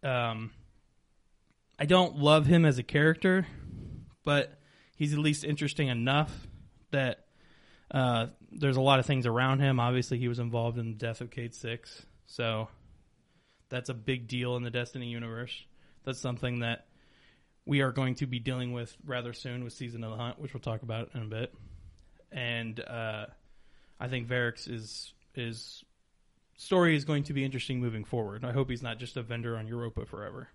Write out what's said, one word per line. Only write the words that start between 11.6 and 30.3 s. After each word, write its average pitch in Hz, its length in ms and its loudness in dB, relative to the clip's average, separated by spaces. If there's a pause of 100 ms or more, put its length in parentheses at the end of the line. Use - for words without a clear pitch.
so 110 420 -2 (1000)
that's 123 200 -6
a 131 60 -4
big 120 340 -4
deal 123 280 -2
in 123 60 -2
the 120 80 -6
Destiny 120 380 -6
universe. 117 560 -8 (400)
That's 131 160 -6
something 123 400 -4
that 117 260 -4 (800)
we 139 140 4
are 135 120 4
going 131 240 0
to 135 100 -2
be 123 120 -2
dealing 123 340 -2
with 120 220 -8 (100)
rather 123 280 -4
soon 123 320 -8
with 117 80 -10
Season 117 320 -8
of 110 60 -6
the 110 60 -8
Hunt, 120 220 -6
which 147 160 -10
we'll 123 60 -6
talk 113 220 -4
about 113 320 -6
in 120 80 -4
a 110 40 -6
bit. 110 260 -6 (800)
And, 117 500 -6
uh, 110 460 -6 (720)
I 127 100 -6
think 123 200 -4
Varric's 120 380 0
is, 110 460 -10 (220)
is 117 480 -10 (760)
story 175 400 6
is 143 80 0
going 147 200 0
to 147 80 -6
be 135 120 0
interesting 131 360 -2
moving 110 240 -2
forward. 110 400 -4
I 123 80 -4
hope 131 180 0
he's 123 120 -4
not 117 160 -8
just 123 180 -10
a 127 60 -4
vendor 117 340 -4
on 110 100 -6
Europa 117 380 -6
forever. 104 500 -10